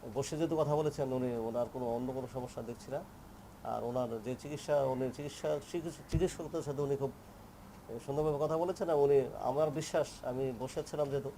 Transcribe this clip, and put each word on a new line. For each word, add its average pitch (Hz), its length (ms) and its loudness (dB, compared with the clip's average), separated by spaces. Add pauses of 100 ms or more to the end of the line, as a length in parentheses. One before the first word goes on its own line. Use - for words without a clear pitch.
(140)
বসে 135 240 -2
যেহেতু 160 200 2
কথা 147 180 4
বলেছেন, 147 380 2
উনি, 127 200 2
ওনার 117 400 0
কোনো 123 120 -2 (100)
অন্য 127 160 -2
কোনো 127 220 -4
সমস্যা 123 280 -6
দেখছি 117 300 -8
না। 156 120 -2 (600)
আর 113 200 -2
ওনার 117 400 -2
যে 123 180 -2
চিকিৎসা, 147 420 2
উনি 131 320 2
চিকিৎসা, 147 440 -2 (120)
চিকিৎস-, 165 400 -6
চিকিৎসকদের 165 500 0
সাথে 143 200 -2
উনি 139 140 2
খুব, 135 160 0
আহ, - 920 -14
সুন্দরভাবে 147 340 2
কথা 156 180 2
বলেছেন। 175 320 0
এবং 147 140 8
উনি, 139 180 10 (200)
আমার 139 300 4
বিশ্বাস, 151 360 0 (160)
আমি 127 360 0
বসে 131 240 -4
ছিলাম 147 260 0
যেহেতু 135 280 -2